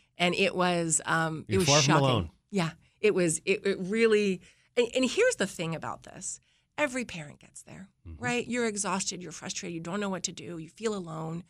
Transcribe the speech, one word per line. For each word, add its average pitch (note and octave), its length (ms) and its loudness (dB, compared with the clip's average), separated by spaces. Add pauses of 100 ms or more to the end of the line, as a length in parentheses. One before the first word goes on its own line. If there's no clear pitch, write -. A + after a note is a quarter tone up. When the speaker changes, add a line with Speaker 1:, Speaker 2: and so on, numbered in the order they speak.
(180)
Speaker 1:
And F3 180 2
it G3 180 2
was, F3 500 2
um, D#3+ 440 -2
it D#3 60 -2
Speaker 2:
You're F#3+ 60 4
Speaker 1:
was E3+ 80 4
Speaker 2:
far C#3+ 140 8
from - 20 2 (100)
Speaker 1:
shocking. C#3+ 120 6
Speaker 2:
alone. A2 240 2 (200)
Speaker 1:
Yeah. E3+ 200 0 (300)
It G#3 140 4
was, E3+ 300 2
it, - 220 0
it G3 140 0
really, G#3 600 4 (360)
and, A#3+ 180 4
and C4 160 4
here's A#4+ 260 2
the G3 120 0
thing E3 260 -6
about - 300 -8
this. - 340 -12 (400)
Every B3+ 260 0
parent D3 360 -14
gets - 220 -20
there, F#3 260 -18 (200)
Speaker 2:
Mm-hmm. E2 160 -12
Speaker 1:
right? A#3+ 220 -2
You're A#3+ 200 0
exhausted, F#3+ 560 -2
you're E3 100 -12
frustrated, - 420 -8
you E3 60 -6
don't E3+ 200 -6
know G3+ 80 -2
what F#3 160 -4
to F#3 80 -4
do, E3+ 260 -12
you D#3+ 120 -12
feel A3 240 -10
alone. E3 560 -8